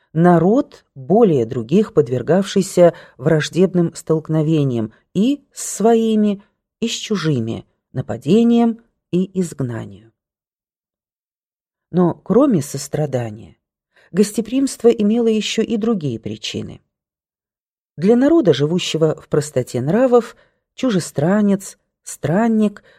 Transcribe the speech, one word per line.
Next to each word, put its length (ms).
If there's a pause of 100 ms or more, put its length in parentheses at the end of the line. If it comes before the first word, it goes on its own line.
(120)
народ, 720 (100)
более 520
других 480
подвергавшийся 960 (240)
враждебным 800
столкновениям 960 (220)
и 380
с 120
своими, 800 (380)
и 80
с 40
чужими, 720 (280)
нападениям 880 (320)
и 280
изгнанию. 720 (1800)
Но 220
кроме 480
сострадания, 960 (560)
гостеприимство 760
имело 400
ещё 340
и 160
другие 420
причины. 640 (1160)
Для 180
народа, 380
живущего 640
в 100
простоте 520
нравов, 560 (380)
чужестранец, 1040 (240)
странник 800 (160)